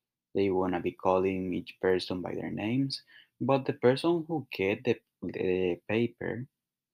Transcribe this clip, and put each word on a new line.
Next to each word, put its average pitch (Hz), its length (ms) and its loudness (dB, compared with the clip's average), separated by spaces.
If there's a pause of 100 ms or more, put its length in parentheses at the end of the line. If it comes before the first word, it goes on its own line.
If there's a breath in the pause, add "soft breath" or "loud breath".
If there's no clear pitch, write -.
(340)
They 98 140 2
wanna 92 320 0
be 90 120 -2
calling 92 600 0
each 90 300 -8
person 92 400 0
by - 100 -6
their 82 180 -6
names, 123 520 -2 (400 soft breath)
but 135 240 2
the 139 80 0
person 156 520 2
who 156 240 -4
get 104 340 -2
the, 120 120 2 (240)
the 90 680 0
paper 113 600 -2 (480)